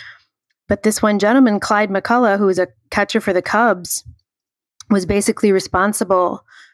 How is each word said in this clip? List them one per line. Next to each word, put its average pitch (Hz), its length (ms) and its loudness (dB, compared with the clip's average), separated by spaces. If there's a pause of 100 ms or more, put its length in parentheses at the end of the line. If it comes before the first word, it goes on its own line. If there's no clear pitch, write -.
(680)
But 202 160 -2
this 214 180 0
one 208 160 2
gentleman, 214 420 2
Clyde 208 300 0
McCullough, 202 480 0
who 208 80 0
was 185 120 0
a 180 100 -2 (220)
catcher 208 300 -2
for 202 120 -2
the 175 100 0
Cubs, 208 640 -2 (840)
was 196 140 2
basically 202 460 0
responsible 185 920 0 (300)